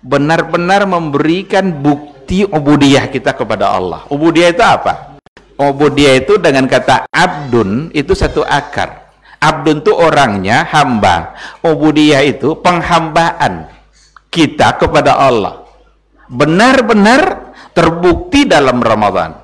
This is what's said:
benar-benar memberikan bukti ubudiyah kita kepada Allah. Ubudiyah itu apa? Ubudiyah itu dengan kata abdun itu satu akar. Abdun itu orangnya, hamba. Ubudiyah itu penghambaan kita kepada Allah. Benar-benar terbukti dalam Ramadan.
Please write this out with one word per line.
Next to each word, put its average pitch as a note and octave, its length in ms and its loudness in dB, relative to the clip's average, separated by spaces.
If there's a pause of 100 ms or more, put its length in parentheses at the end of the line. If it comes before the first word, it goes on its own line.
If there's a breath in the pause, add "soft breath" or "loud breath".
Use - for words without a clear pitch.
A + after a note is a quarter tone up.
benar-benar E3 840 -2
memberikan F3+ 840 -2 (120)
bukti F#3 640 -2
ubudiyah C#3+ 600 2
kita C3+ 280 -4
kepada G#2+ 360 -2
Allah. F#2 400 -6
Ubudiyah D#3+ 400 2
itu G3 120 0
apa? - 560 -2 (360)
Ubudiyah C#3 680 2
itu G3+ 160 2
dengan C#3 280 0
kata B2 440 0
abdun C#3+ 840 -2
itu D3 200 -4
satu D3+ 280 -2
akar. - 680 -6 (300 soft breath)
Abdun D3+ 420 0
itu G#3+ 120 2
orangnya, C3+ 720 0
hamba. G2+ 680 0 (300 loud breath)
Ubudiyah D3+ 580 2
itu D3 380 -2
penghambaan E3 1040 -2 (640 soft breath)
kita B2+ 480 0
kepada C#3+ 380 2
Allah. A#2+ 500 0 (640)
Benar-benar A3 1200 2 (240 loud breath)
terbukti E3+ 720 0
dalam C3+ 320 2
Ramadan. G2+ 640 -2